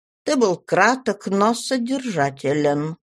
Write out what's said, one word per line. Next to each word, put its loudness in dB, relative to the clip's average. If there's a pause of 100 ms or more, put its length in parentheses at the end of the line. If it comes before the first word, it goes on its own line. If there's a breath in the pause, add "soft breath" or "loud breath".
(240)
Ты 0
был 2
краток, 0
но 2
содержателен». -2 (240)